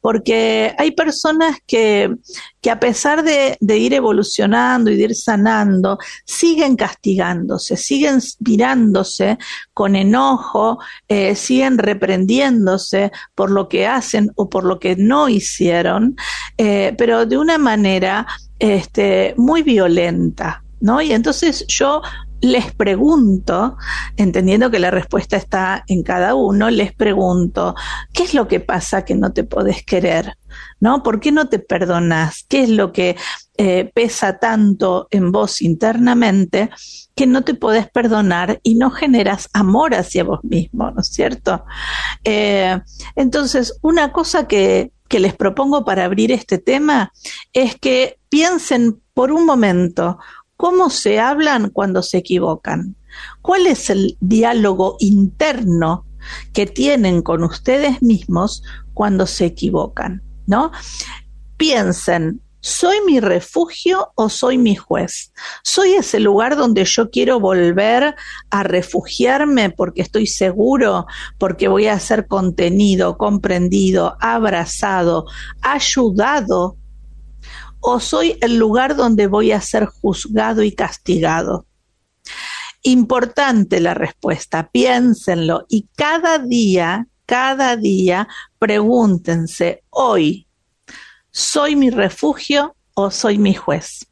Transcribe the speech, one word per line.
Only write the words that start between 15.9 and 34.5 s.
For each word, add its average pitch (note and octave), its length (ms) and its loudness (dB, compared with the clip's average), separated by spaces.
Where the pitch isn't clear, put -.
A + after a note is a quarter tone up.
eh, G3+ 400 2
pero A#3 260 2
de B3 140 0
una D#4+ 180 2
manera, G3+ 680 2
este, G3 800 2
muy D4+ 240 4
violenta, F3 1000 0
¿no? A#3+ 200 2
Y D#4 120 0
entonces C#4 560 0
yo D4 340 0
les B3 340 0
pregunto, G#3 1040 2
entendiendo G3 520 2
que G#3+ 80 0
la F3+ 120 2
respuesta F#3+ 480 -2
está F#3+ 500 -4
en F#3 140 0
cada F3+ 320 0
uno, G#3 340 2
les G#3+ 240 0
pregunto, F3+ 840 0
"¿Qué F4 100 -2
es F4+ 120 -2
lo A3+ 140 2
que - 120 0
pasa F#3 420 -4
que - 120 -4
no G3 180 0
te - 120 -4
podés G3+ 380 -2
querer? E3+ 540 -2
¿No? C4 240 2
¿Por A3 180 -2
qué D4 120 0
no D4+ 160 2
te G#3 100 0
perdonás? E3+ 880 -2
¿Qué C4+ 180 2
es A#3 40 2
lo G3+ 240 2
que, F3+ 240 -2
eh, F#3 380 0
pesa A3+ 460 -2
tanto G3+ 680 0